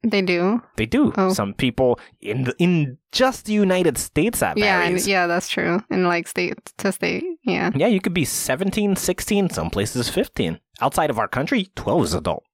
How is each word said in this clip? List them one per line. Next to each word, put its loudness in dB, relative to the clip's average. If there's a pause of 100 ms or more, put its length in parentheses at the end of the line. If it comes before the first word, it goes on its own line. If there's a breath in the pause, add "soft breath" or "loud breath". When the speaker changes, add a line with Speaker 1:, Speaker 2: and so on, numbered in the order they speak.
Speaker 1:
They 2
do? 2 (160)
Speaker 2:
They 0
do. 2
Speaker 1:
Oh. 2
Speaker 2:
Some -2
people 2 (220 loud breath)
in -4
the, -2
in 2 (140)
just 0
the -2
United 2
States 0
that 0
Speaker 1:
Yeah, 2
and, 0
Speaker 2:
varies. -2
Speaker 1:
yeah, 2
that's -2
true. -2
And, 0
like, 0
state -4 (240)
to -2
state, -4 (200)
yeah. 0
Speaker 2:
Yeah, 2
you 4
could -2
be 2
seventeen, 0
sixteen, 0
some -4
places -2
fifteen. -2 (220)
Outside 0
of -2
our 0
country, -2
twelve 0
is -2
adult. -4 (100)